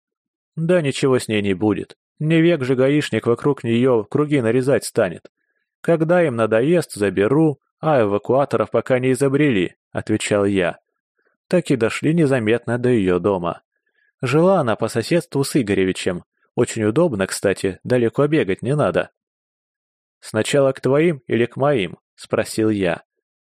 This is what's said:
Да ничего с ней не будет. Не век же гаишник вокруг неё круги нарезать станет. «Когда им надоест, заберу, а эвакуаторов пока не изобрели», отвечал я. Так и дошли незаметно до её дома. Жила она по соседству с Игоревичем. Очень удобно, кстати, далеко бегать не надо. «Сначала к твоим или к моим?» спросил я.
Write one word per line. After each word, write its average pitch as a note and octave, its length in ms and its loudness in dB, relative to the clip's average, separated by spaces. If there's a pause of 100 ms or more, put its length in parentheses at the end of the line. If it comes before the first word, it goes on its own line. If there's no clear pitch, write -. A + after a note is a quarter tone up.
(560)
Да E3 260 0
ничего C3+ 380 0
с - 80 -8
ней G#2+ 160 0
не G2 100 0
будет. F#2+ 420 -2 (220)
Не D#3+ 240 0
век E3 220 2
же B2+ 120 0
гаишник C3 520 0
вокруг C3 360 0
неё A#2 400 2
круги C#3+ 380 -2
нарезать B2 440 0
станет. - 460 -4 (500)
«Когда E3+ 440 2
им B2+ 100 -2
надоест, A#2 580 0
заберу, G#2+ 680 0 (180)
а D#3 220 2
эвакуаторов A2 680 0
пока B2 260 0
не B2+ 140 0
изобрели», C3+ 640 0 (160)
отвечал G#2 540 -2
я. F#2+ 340 0 (680)
Так F3+ 220 0
и C#3+ 60 4
дошли A#2 380 -2
незаметно A#2+ 680 0
до B2 100 0
её F#2 300 2
дома. F2+ 420 -2 (600)
Жила E3 380 2
она A#2 160 0
по A2+ 120 -4
соседству C#3 560 -2
с - 120 -6
Игоревичем. F#2+ 680 0 (320)
Очень A2+ 280 -2
удобно, A2+ 440 0
кстати, F#2+ 560 -4
далеко B2 440 0
бегать A#2 360 -2
не B2+ 120 -2
надо. F#2 360 -2 (1080)
«Сначала C3+ 540 0
к - 80 -12
твоим C#3+ 460 0
или A#2 180 0
к - 100 -14
моим?» B2+ 420 -2 (180)
спросил - 540 -2
я. F#2+ 340 -2 (420)